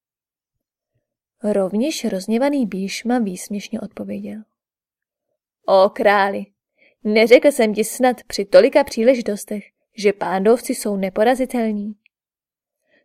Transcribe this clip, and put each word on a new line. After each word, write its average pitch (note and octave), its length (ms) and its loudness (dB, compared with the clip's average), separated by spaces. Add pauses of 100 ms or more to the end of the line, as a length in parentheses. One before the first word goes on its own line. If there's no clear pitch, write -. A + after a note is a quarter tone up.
(1400)
Rovněž G#3 640 -2
rozněvaný A#3 600 -2
Bhíšma G3 540 -4
výsměšně G#3 600 -6
odpověděl. G#3 640 -12 (1200)
„O G3 240 4
králi, G3+ 560 0 (580)
neřekl A3+ 480 6
jsem A3 220 0
ti G#3 100 -2
snad B3 400 -2
při - 220 -8
tolika C4+ 380 6
příležitostech, A3 800 -2 (340)
že G3+ 160 0
Pándovci G3+ 600 0
jsou G#3 220 -4
neporazitelní? A3 1000 -2 (1080)